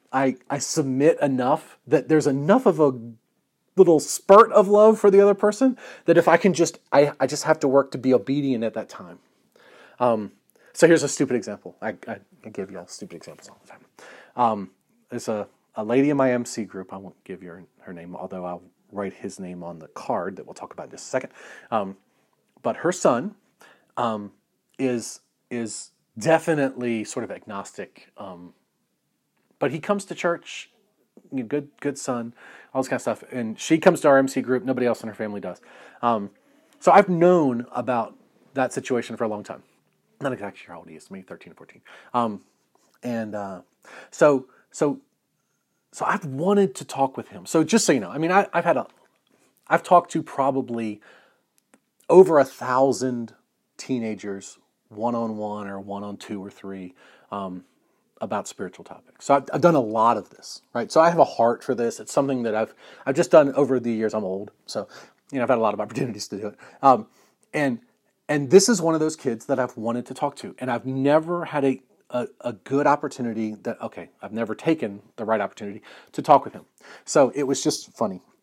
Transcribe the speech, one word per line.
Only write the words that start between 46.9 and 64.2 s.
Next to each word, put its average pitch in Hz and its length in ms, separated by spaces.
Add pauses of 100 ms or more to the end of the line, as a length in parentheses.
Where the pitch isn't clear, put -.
with 113 120
him. 92 180
So 165 180
just 214 200
so 175 80
you 135 80
know, 92 100
I 127 80
mean, 165 140
I, 196 200
I've 170 120
had 165 120
a, 117 100 (840)
I've 165 140
talked 175 300
to 160 100
probably 123 800 (1080)
over 165 300
a 135 60
thousand 127 920 (420)
teenagers, 104 800 (300)
one-on-one 107 800
or 98 140
one-on-two 101 640
or 98 80
three, 95 440 (380)
um, 92 320 (560)
about 104 260
spiritual - 380
topics. - 420
So 139 80
I've, 139 180
I've 156 80
done 170 140
a 147 60
lot 113 360
of 98 140
this, - 320 (100)
right? 120 180
So 160 100
I 165 100
have 170 80
a 147 60
heart 117 400
for 131 100
this. 117 260
It's 107 120
something 135 320
that 110 100
I've, 107 180 (320)
I've 139 120
just 131 140
done 143 240
over 131 260
the 117 120
years. 110 220
I'm 107 100